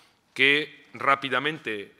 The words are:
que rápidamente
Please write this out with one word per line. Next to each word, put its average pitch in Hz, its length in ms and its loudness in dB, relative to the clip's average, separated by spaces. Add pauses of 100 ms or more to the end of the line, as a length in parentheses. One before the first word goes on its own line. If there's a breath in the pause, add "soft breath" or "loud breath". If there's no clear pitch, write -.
(340 soft breath)
que 143 580 0
rápidamente 127 1080 -2